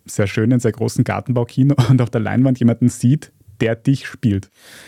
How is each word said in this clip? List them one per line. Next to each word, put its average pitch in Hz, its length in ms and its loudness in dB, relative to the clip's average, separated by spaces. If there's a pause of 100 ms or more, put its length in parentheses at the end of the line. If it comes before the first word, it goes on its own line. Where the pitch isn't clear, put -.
sehr - 240 -4
schönen, 117 320 0
sehr 110 120 0
großen 113 300 -2
Gartenbaukino 120 800 0
<laughs> 120 80 0
und 127 100 4
auf 117 100 -2
der 120 100 -2
Leinwand 120 400 0
jemanden 117 280 2
sieht, 131 440 0 (280)
der 113 140 -2
dich 139 320 -2
spielt? 98 440 -4 (380)